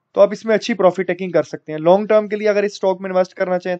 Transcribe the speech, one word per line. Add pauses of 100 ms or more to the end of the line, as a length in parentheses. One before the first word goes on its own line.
(160)
तो
आप
इसमें
अच्छी
प्रॉफिट
टेकिंग
कर
सकते
हैं।
लॉन्ग
टर्म
के
लिए
अगर
इस
स्टॉक
में
इन्वेस्ट
करना
चाहें,